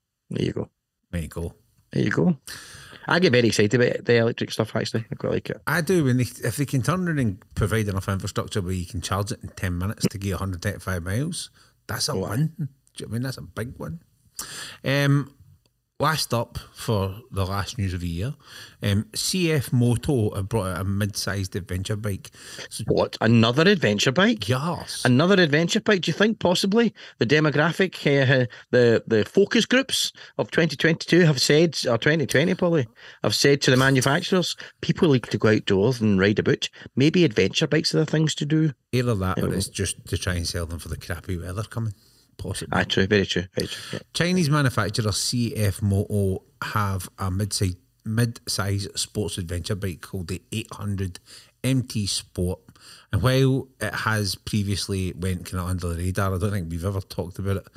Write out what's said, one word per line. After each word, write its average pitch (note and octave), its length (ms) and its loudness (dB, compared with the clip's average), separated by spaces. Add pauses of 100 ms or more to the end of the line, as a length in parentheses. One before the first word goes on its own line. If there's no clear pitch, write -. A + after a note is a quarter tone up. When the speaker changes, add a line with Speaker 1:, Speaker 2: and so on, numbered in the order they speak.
(300)
Speaker 1:
There - 160 -2
you E2+ 80 -2
go. - 160 -8 (420)
Speaker 2:
There E2+ 100 -4
you D2+ 60 -8
go. E2 260 -8 (380)
Speaker 1:
There - 120 2
you A2+ 80 0
go. E3+ 260 2 (720)
I E3+ 120 2
get E3+ 140 4
very A#2+ 160 6
excited G#2+ 300 2
about - 260 0
the A#2+ 100 4
electric A#2 360 0
stuff, - 240 -4
actually. A#2 360 -4
I - 40 -8
quite - 180 -4
like - 180 -4
it. - 160 -10
Speaker 2:
I D#3+ 140 0
do. E3 240 2
When B2+ 120 4
they, B2+ 60 2
if - 340 -4
they C#3+ 80 -2
can C3 160 0
turn F3 260 0
around D#3 120 0
and G#2 240 -2 (100)
provide G#2+ 340 0
enough F#2+ 220 -2
infrastructure G2 540 -4
where F2+ 100 -4
you F2+ 140 -4
can G2 120 -8
charge G2+ 320 -4
it - 120 -10
in F#2+ 60 -12
ten F2 280 -6
minutes F#2 320 -4
to - 80 -6
get F#2+ 140 -4
a E2 60 -4
hundred F#2+ 260 -6
thirty-five F#2 400 -6
miles, C3 480 -6 (340)
that's G#2+ 240 -6
a - 40 -4
Speaker 1:
Oh, F#2+ 100 -4
aye. G#2 80 -6
Speaker 2:
win. D3+ 260 0
Do E3 60 -6
you - 20 -4
know - 40 -8 (280)
what - 100 -12
I - 60 -14
mean? A#2+ 80 -4
That's C3 160 -6
a - 60 -14
big A#2 340 -10
win. E3 220 -10 (840)
Um, C#3 480 2 (680)
last D3 360 -2
up A#2 240 -4 (160)
for G2 420 -2 (160)
the F#2+ 140 -2
last G2 320 -6
news F#2+ 160 -2
of F2 80 -6
the F2 80 -4
year, F#2+ 240 -4 (500)
um, G2+ 220 0 (100)
C F3 340 0
F D3+ 220 0
Moto A#2+ 640 2
have G2 140 -6
brought G2+ 260 -2
out F#2 60 -6
a - 20 -4
mid-sized G2+ 720 -4
adventure G2 400 -6
bike. G#2 360 -8 (380)
So - 180 -12
Speaker 1:
What? - 340 0
Another A2+ 420 4
adventure C3+ 480 2
bike? G#3+ 380 2
Speaker 2:
Yes. C#3 560 -4
Speaker 1:
Another E3+ 360 6
adventure E3 380 2
bike? G3 220 2
Do - 80 -2
you D3+ 40 -2
think G#3 260 2
possibly G3+ 540 2 (260)
the B2 60 2
demographic, D3+ 680 2 (100)
uh, C3+ 420 4 (240)
the, A#2+ 360 6
the G#2+ 160 4
focus G3+ 420 4
groups - 460 0 (260)
of A#2+ 140 -4
twenty D#3+ 240 0
twenty-two E3 460 4
have D3+ 180 4
said, D3+ 380 4 (120)
or A#2 80 2
twenty D3+ 280 2
twenty F3 300 2
probably, E3+ 320 0 (360)
have A2 100 0
said C#3+ 280 4
to C3+ 100 4
the B2+ 60 6
manufacturers, C#3 800 2 (240)
"People - 280 2
like C3 180 2
to A2 100 -2
go A2 180 2
outdoors A2 460 2
and G#2 180 4
ride G2 200 4
about. F#2 280 0 (300)
Maybe D#3+ 260 4
adventure A#2+ 440 2
bikes D#3 280 0
are D#3 40 2
the D#3 60 2
things D#3 300 0
to D3+ 100 -6
do." D#3 280 2 (180)
Speaker 2:
Either B2 240 0
that F#2 220 0
Speaker 1:
Yeah, F#2+ 80 0
Speaker 2:
or - 20 0
Speaker 1:
well. F2+ 100 -2
Speaker 2:
it's F#2+ 120 -2
just - 380 -6
to G2 100 -4
try F#2 180 -4
and E2+ 120 -2
sell E2+ 180 -4
them D#2 140 -10
for D#2+ 100 -14
the D#2 80 -6
crappy F2 400 -8
weather F2+ 260 -8
coming, A2 300 -6 (440)
possibly. - 420 -4
Speaker 1:
Aye, F#2 40 2
true, F#2+ 240 2
very G2+ 180 4
true, F2+ 200 -2 (100)
very - 120 -2
true, - 160 -12 (100)
yeah. - 60 -8 (140)
Speaker 2:
Chinese F3 360 2
manufacturer A2+ 640 0
C A#2 440 -2
F G#2 260 0
Moto G2+ 640 0 (200)
have G2 460 -2 (100)
a F#2+ 120 -4
mid-si-, G2 460 -2 (280)
mid-size G#2+ 920 -2
sports - 420 -4
adventure F2+ 380 -6
bike F#2 260 -6
called F#2 260 -10
the F2+ 140 -8 (100)
eight A2 220 -8
hundred G2 460 -6 (440)
M C3 200 0
T G#2 220 -4
Sport. - 540 -4 (520)
And F2+ 100 0
while C3 460 2 (120)
it G#2+ 140 -4
has G#2+ 420 -2
previously G2 800 -4
went F2 320 -4
kinda F2+ 200 -6
under F2+ 240 -4
the E2 60 -4
radar, F#2 400 -2
I - 20 -2
don't G2 140 -2
think F2+ 180 -4
we've E2+ 160 -6
ever G2 160 -2
talked - 380 -10
about F#2+ 180 -2
it. - 200 -10